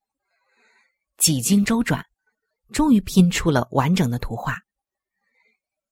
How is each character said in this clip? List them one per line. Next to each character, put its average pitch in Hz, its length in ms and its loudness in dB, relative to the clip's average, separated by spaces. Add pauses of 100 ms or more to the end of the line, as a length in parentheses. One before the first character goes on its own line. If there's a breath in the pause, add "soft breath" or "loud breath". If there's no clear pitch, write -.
(1160)
几 143 240 0
经 202 220 2
周 226 180 0
转， - 240 -4 (680)
终 294 200 2
于 208 60 6
拼 180 320 2
出 - 180 -2
了 135 220 -2
完 139 240 0
整 160 140 0
的 120 100 -4
图 - 160 -8
画。 - 240 -8 (1300)